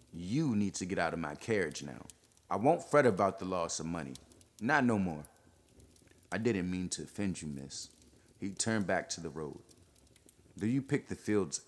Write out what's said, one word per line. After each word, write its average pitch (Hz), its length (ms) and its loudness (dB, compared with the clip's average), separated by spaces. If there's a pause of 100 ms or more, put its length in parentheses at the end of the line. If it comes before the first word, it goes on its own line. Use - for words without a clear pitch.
(120)
You 110 440 0
need 101 180 2
to 101 120 -4
get 90 120 -2
out 82 140 2
of 82 80 -4
my 76 160 -4
carriage 87 460 0
now. 67 240 -12 (440)
I 90 60 0
won't 107 260 4
fret 143 240 6
about 98 320 4
the 98 60 -6
loss 90 340 -2
of 82 80 -6
money. 80 280 -6 (460)
Not 135 240 2
no 113 140 4
more." 80 260 -2 (1080)
"I 95 60 -2
didn't 101 320 2
mean 92 200 -2
to - 120 -6
offend 90 400 -4
you, 80 60 -6
miss." 67 400 -10 (500)
He 98 120 -6
turned 107 360 0
back 87 240 2
to - 100 -6
the 82 100 -6
road. 73 320 -8 (960)
"Do 101 80 0
you 131 160 2
pick 139 260 -2
the 90 80 -4
fields 98 500 0